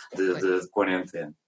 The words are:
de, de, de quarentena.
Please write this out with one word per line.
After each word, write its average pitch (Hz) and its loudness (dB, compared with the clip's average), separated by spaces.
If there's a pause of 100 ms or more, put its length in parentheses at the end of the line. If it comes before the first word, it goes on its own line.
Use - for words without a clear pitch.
(140)
de, 92 2
de, 92 2
de - -8
quarentena. 90 -2 (140)